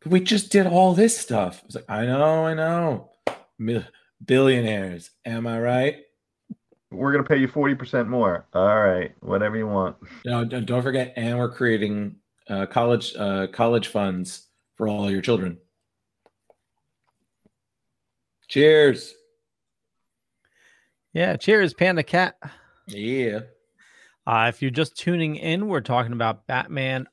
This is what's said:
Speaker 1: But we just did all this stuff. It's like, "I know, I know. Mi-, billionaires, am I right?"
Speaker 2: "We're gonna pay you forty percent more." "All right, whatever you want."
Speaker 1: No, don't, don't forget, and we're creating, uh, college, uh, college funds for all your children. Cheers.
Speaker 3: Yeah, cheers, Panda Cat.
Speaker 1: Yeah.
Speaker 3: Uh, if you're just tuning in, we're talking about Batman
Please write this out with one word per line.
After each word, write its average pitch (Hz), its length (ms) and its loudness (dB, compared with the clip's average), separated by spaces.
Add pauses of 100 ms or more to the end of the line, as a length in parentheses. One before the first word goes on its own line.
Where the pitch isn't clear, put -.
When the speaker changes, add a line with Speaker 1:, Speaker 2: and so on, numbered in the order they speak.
Speaker 1:
But 160 100 -8
we 185 100 6
just 190 300 -2
did 196 140 4
all 180 280 4
this 226 240 4
stuff. 101 480 -4
It's - 100 -16
like, - 140 -14
"I 107 160 -4
know, 156 400 2
I 160 80 -2
know. 160 580 -2 (480)
Mi-, 113 260 -4 (400)
billionaires, 110 840 2 (140)
am 117 200 -6
I 113 140 -4
right?" 127 380 0 (920)
Speaker 2:
"We're 131 220 -2
gonna 139 120 2
pay 143 140 2
you 131 100 2
forty 143 280 0
percent 127 340 -4
more." 104 440 0
"All 101 260 4
right, 92 400 2
whatever 104 380 -2
you 110 100 -4
want." 98 300 -2 (280)
Speaker 1:
No, 120 180 -2
don't, 117 220 -4
don't 123 160 0
forget, 127 360 -2
and 117 200 -4
we're 120 160 -2
creating, 104 640 -2 (340)
uh, 98 160 -4
college, 120 500 0
uh, 98 320 -2
college 117 420 0
funds 92 580 -6 (280)
for 110 120 -4
all 104 240 -2
your 95 100 -2
children. 92 360 -2 (3000)
Cheers. 147 680 6 (2000)
Speaker 3:
Yeah, 175 220 0
cheers, 202 380 4
Panda 175 300 2
Cat. 175 340 0 (500)
Speaker 1:
Yeah. 113 540 -4 (840)
Speaker 3:
Uh, 113 200 2
if - 140 -6
you're 135 100 -2
just 151 240 -4
tuning 165 400 -4
in, 165 320 -4
we're 165 140 -2
talking 120 320 -2
about 113 320 -4
Batman 131 680 -4